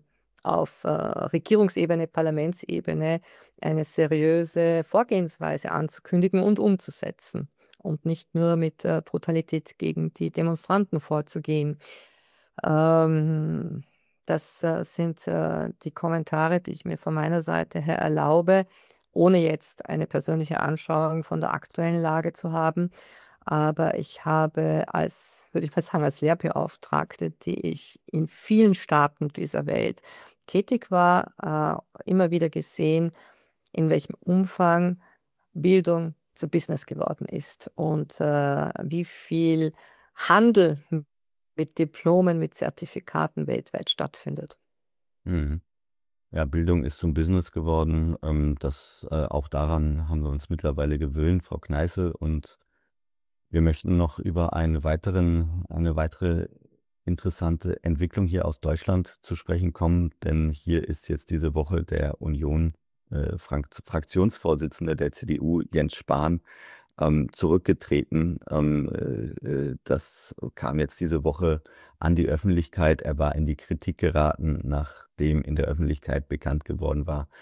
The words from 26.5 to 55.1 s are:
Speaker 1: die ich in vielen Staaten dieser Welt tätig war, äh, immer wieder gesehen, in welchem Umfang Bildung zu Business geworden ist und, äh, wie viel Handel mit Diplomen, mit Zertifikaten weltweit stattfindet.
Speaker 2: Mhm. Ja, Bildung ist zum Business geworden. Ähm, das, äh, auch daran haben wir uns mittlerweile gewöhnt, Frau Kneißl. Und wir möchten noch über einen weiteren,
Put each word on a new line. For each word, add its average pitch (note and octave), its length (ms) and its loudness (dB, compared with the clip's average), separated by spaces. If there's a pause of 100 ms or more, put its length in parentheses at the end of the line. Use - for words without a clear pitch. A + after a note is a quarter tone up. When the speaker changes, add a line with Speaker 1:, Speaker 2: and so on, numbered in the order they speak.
Speaker 1:
die - 360 -6
ich - 320 -8 (100)
in D#3 180 -2
vielen G#3+ 480 4
Staaten D3 520 0
dieser D3 380 -4
Welt A#2 360 -2 (460)
tätig A#3 420 0
war, F3+ 440 4 (720)
äh, - 40 -8
immer F#3 220 4
wieder E3+ 180 2
gesehen, E3 640 0 (600)
in D#3+ 160 2
welchem D#3 320 0
Umfang F3+ 800 2 (520)
Bildung E3+ 640 2 (180)
zu - 140 -8
Business D#3+ 380 -2
geworden - 400 -6
ist - 500 -10
und, D#3 460 -4
äh, D3 480 0 (140)
wie E3 200 -4
viel D#3+ 720 0 (420)
Handel F#3 640 6 (760)
mit D#3 220 -4
Diplomen, E3+ 600 2
mit D#3+ 160 -4
Zertifikaten - 880 -4
weltweit - 460 -4
stattfindet. - 640 -8 (640)
Speaker 2:
Mhm. D#2+ 380 -2 (680)
Ja, D#2+ 140 -2
Bildung E2 380 2
ist - 140 -6
zum E2 160 0
Business E2+ 380 2
geworden. D#2+ 720 0
Ähm, D2 360 0
das, - 520 -8
äh, D2+ 140 -2
auch D2 220 -4
daran D#2 600 0
haben D#2 140 -2
wir D2 80 -2
uns D2 180 -6
mittlerweile D2 480 -2
gewöhnt, D#2 460 0
Frau - 160 -10
Kneißl. E2+ 580 -2
Und D#2 400 -4 (920)
wir E2 100 4
möchten E2 360 2
noch E2+ 200 0
über E2+ 360 -2
einen D#2+ 300 0
weiteren, E2+ 840 0